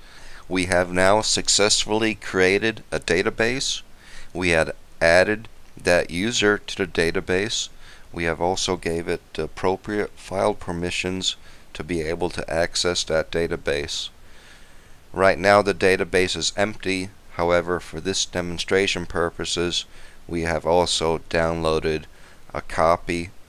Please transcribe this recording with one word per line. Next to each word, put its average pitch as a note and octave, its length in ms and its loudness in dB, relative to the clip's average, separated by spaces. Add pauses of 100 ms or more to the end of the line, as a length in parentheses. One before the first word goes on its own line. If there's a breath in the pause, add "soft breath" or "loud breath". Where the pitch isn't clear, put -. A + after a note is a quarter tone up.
(500 loud breath)
We F#2 160 0
have F2+ 260 0
now F#2+ 300 4
successfully G#2+ 920 0
created G2 760 2
a - 80 -2
database. A2+ 840 0 (520 loud breath)
We F2 160 0
had D#2+ 240 4 (260)
added F#2+ 480 4 (340)
that F2 280 4
user G#2 480 2
to - 180 -12
the G2 120 -2
database. F#2 840 0 (420 loud breath)
We E2+ 140 -4
have D#2+ 140 0
also F#2 380 0
gave E2+ 300 -4
it E2+ 140 -2 (120)
the D#2+ 100 -6
appropriate F#2+ 680 -2
file G2+ 420 0
permissions F2+ 840 -4 (380 loud breath)
to - 100 -10
be E2 180 -2
able E2+ 280 -4
to - 200 -8
access F2 560 0
that D#2 260 0
database. D2+ 760 -4 (1040 loud breath)
Right F#2 280 4
now G2+ 220 8
the G2 120 2
database F#2 640 2
is D#2+ 180 -2
empty. G2 540 -2 (240)
However, F2 460 2
for - 200 -10
this F#2 260 -2
demonstration F2+ 800 -2
purposes, E2+ 800 -2 (420 loud breath)
we E2+ 140 -4
have D#2+ 240 -2
also E2 540 2 (100)
downloaded D#2+ 760 0 (500 loud breath)
a D2+ 80 -6
copy E2+ 720 0 (180)